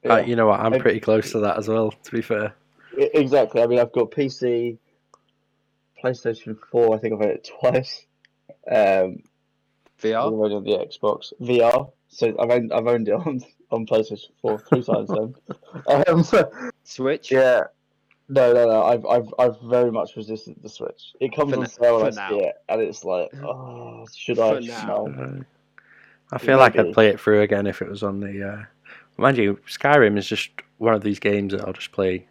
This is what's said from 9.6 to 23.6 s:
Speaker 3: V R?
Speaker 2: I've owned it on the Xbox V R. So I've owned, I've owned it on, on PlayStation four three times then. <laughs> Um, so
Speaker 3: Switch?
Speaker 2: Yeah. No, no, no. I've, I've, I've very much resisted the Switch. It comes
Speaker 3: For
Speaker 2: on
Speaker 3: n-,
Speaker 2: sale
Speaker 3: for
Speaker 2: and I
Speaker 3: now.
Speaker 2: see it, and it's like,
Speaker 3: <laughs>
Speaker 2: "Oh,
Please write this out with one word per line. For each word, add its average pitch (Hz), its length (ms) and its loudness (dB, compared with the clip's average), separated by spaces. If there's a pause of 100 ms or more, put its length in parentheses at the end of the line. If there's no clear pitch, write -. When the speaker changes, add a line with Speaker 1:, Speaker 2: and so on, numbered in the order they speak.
Speaker 3:
V 110 160 -2
R? 117 120 -2
Speaker 2:
I've 110 60 -2
owned 107 200 0
it 104 40 -6
on 101 80 -8
the 104 60 -6 (160)
Xbox - 540 -6
V 123 220 0
R. 131 260 2 (200)
So 113 300 -2
I've 117 120 -2
owned, 120 220 0
I've 113 140 -2
owned 117 220 0
it 98 60 2
on, 151 260 -4 (300)
on 113 160 -4
PlayStation 110 440 -4 (100)
four 107 180 -2
three 123 240 -2
times 107 280 -4
then. 113 300 -6
<laughs> - 40 -20 (640)
Um, 165 160 4
so - 260 2 (340)
Speaker 3:
Switch? - 460 -6
Speaker 2:
Yeah. 127 320 4 (680)
No, 131 240 6
no, 120 140 6
no. 110 160 4
I've, 113 240 2
I've, 120 320 0
I've 120 240 2
very 123 300 2
much 107 240 -6
resisted 110 460 -12
the 110 60 -18
Switch. - 520 -14
It 131 140 -4
comes 143 180 0
Speaker 3:
For 131 60 -2
Speaker 2:
on 127 60 -4
Speaker 3:
n-, 120 60 -10
Speaker 2:
sale 117 300 4
Speaker 3:
for 110 80 2
Speaker 2:
and 110 100 -6
I 98 100 -8
Speaker 3:
now. 101 100 -2
Speaker 2:
see 98 60 0
it, - 100 -4 (140)
and 113 120 -2
it's - 240 -6
like, 90 300 -4
Speaker 3:
<laughs> 139 80 -18
Speaker 2:
"Oh, 120 720 -14